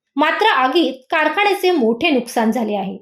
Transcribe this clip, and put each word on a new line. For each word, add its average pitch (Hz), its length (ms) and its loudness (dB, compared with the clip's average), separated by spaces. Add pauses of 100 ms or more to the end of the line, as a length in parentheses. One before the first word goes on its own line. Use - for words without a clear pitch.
(160)
मात्र 330 300 2
आगीत 311 460 2 (180)
कारखान्याचे 359 600 0
मोठे 254 400 0
नुकसान 233 420 0
झाले 214 240 -4
आहे. 190 260 -8